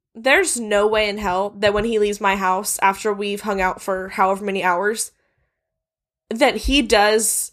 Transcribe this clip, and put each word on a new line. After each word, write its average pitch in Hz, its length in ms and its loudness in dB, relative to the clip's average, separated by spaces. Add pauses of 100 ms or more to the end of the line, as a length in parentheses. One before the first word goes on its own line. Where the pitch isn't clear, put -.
(140)
there's 269 460 2
no 208 280 2
way 214 200 2
in 208 120 -4
hell 196 320 -2
that 202 220 0
when 208 120 0
he 226 140 0
leaves 208 200 0
my 202 160 2
house 196 460 -2
after 196 320 0
we've 202 280 -6
hung 202 200 -2
out 185 200 -2
for 190 280 -4
however 196 340 0
many 196 180 -4
hours, 190 520 -2 (1160)
that 226 280 2
he 269 240 2
does 214 720 2